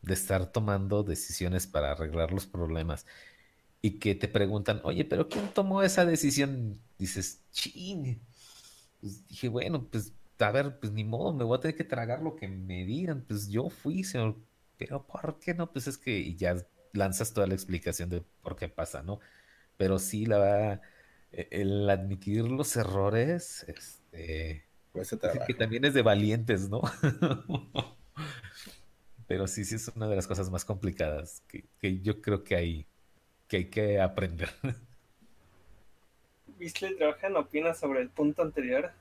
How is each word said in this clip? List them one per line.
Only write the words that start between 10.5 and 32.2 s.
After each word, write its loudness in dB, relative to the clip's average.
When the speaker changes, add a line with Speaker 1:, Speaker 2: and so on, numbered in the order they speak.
Speaker 1:
ver, 0
pues -4
ni -2
modo, -2
me 0
voy 2
a -2
tener -2
que -2
tragar -4
lo -4
que -10
me -6
digan, -4
pues -4
yo 0
fui, -4
señor, 0
pero -8
¿por -6
qué -4
no?". -4
Pues -4
es -6
que, -2
y -4
ya 2
lanzas 0
toda 2
la 2
explicación -4
de -2
por -8
qué -6
pasa, -6
¿no? -6
Pero 4
sí, -2
la 6
verdad, 4
e-, -8
el 2
admitir 2
los 0
errores, 2
este, -8
Speaker 2:
Cuesta -6
Speaker 1:
dicen 0
que -2
Speaker 2:
trabajo. -2
Speaker 1:
también 0
es 4
de 8
valientes, 6
¿no? 0
<laughs> 0
Pero 0
sí, -4
sí -4
es -6
una -2
de 2
las 0
cosas -2
más -4
complicadas -4
que, -14
que 0
yo 0